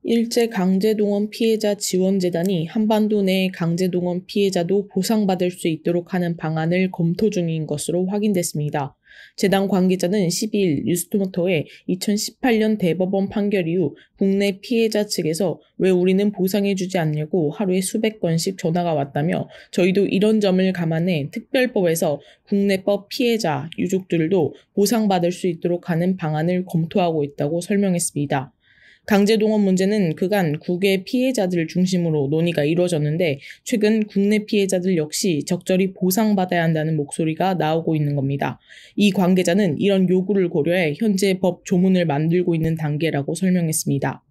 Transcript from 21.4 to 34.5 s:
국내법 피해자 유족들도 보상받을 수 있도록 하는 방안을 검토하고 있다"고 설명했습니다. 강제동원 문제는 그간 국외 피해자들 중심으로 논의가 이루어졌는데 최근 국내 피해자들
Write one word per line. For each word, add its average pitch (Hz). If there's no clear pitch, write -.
국내법 196
피해자 196
유족들도 180
보상받을 196
수 180
있도록 175
하는 180
방안을 170
검토하고 165
있다"고 147
설명했습니다. 170
강제동원 214
문제는 190
그간 175
국외 190
피해자들 196
중심으로 170
논의가 160
이루어졌는데 160
최근 214
국내 208
피해자들 190